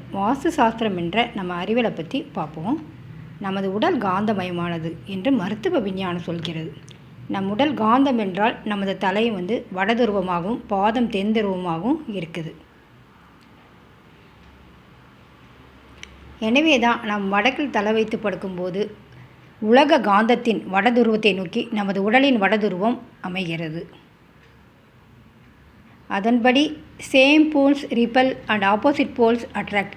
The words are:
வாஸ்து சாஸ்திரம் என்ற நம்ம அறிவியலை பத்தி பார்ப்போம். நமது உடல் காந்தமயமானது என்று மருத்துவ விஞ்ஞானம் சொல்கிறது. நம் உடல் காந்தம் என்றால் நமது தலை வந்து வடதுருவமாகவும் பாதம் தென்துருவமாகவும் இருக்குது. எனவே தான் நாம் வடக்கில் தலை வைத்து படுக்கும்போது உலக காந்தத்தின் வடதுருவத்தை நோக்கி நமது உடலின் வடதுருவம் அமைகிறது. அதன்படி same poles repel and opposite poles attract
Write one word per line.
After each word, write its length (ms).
வாஸ்து 400
சாஸ்திரம் 440
என்ற 240
நம்ம 240
அறிவியலை 340
பத்தி 220
பார்ப்போம். 420
நமது 320
உடல் 280
காந்தமயமானது 880
என்று 160
மருத்துவ 460
விஞ்ஞானம் 420
சொல்கிறது. 420
நம் 200
உடல் 280
காந்தம் 420
என்றால் 300
நமது 220
தலை 200
வந்து 200
வடதுருவமாகவும் 880
பாதம் 420
தென்துருவமாகவும் 840
இருக்குது. 320
எனவே 360
தான் 260
நாம் 240
வடக்கில் 440
தலை 200
வைத்து 200
படுக்கும்போது 640
உலக 260
காந்தத்தின் 520
வடதுருவத்தை 680
நோக்கி 200
நமது 260
உடலின் 380
வடதுருவம் 520
அமைகிறது. 540
அதன்படி 460
same 420
poles 280
repel 300
and 180
opposite 480
poles 240
attract 360